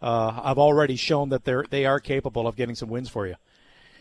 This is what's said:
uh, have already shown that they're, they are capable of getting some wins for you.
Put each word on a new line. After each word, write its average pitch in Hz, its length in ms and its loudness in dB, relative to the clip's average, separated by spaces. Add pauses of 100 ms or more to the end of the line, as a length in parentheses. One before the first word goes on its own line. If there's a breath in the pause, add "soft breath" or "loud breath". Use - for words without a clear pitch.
uh, 113 400 -2
have 135 160 0
already 147 380 6
shown 143 340 0
that 127 160 -2
they're, 131 240 0
they 139 160 0
are 139 120 2
capable 127 480 -4
of 113 100 -4
getting 120 180 -4
some 113 160 -10
wins 123 180 -8
for 101 180 -6
you. 90 100 -8 (640 soft breath)